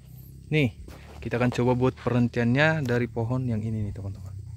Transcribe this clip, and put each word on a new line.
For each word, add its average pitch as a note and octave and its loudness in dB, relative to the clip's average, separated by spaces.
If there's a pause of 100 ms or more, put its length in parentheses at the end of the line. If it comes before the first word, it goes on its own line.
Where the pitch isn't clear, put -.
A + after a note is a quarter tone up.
(480)
Nih, C#3+ 2 (400)
kita A#2+ 0
akan B2 4
coba B2 4
buat B2+ 2
perhentiannya B2 2
dari A#2+ 2
pohon A#2+ 0
yang G#2+ 0
ini G#2+ -2
nih, - -8
teman-teman. G2 -10 (260)